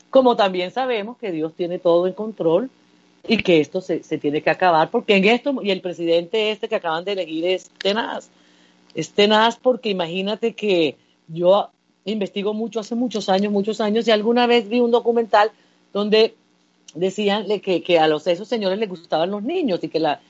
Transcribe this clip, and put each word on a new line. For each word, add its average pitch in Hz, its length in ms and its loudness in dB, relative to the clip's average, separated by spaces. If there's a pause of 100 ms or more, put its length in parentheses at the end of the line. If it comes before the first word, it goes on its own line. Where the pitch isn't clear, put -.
(100)
como 262 260 6
también 185 340 0
sabemos 240 480 -4
que 208 120 -8
Dios 160 240 -4
tiene 175 240 -6
todo 175 280 2
en 185 80 -4
control 208 560 -2 (560)
y 220 120 2
que 165 220 4
esto 165 200 -4
se, 170 220 -6
se 156 160 -8
tiene 147 240 -2
que 175 80 2
acabar, 165 400 2
porque 226 260 2
en 190 100 4
esto, 247 360 2
y 196 80 -2
el 185 100 -2
presidente 175 720 -2
este 214 180 -8
que 214 80 -2
acaban 170 280 -4
de 202 80 -4
elegir 165 340 -4
es 185 320 -2
tenaz, - 520 -4 (640)
es 160 160 -6
tenaz 214 460 2
porque 240 340 -2
imagínate 190 640 -4
que 175 420 0 (300)
yo 175 440 2 (340)
investigo 208 500 -4
mucho, 226 240 -6
hace 214 160 -8
muchos 226 340 -4
años, 196 220 2
muchos 202 300 -2
años, 214 260 -2
y 226 60 4
alguna 233 340 2
vez 233 220 2
vi 240 100 -2
un 240 140 2
documental 233 580 2 (420)
donde 208 420 2 (600)
decían 196 540 -2
le-, 202 120 -2
que, 180 220 -2
que 175 160 2
a 156 80 4
los, 151 220 0
esos 180 180 -2
señores 202 320 -2
les 220 100 -4
gustaban 175 420 -4
los 208 120 -6
niños 254 400 -2
y 160 60 -6
que 160 100 -4
la, 151 320 -2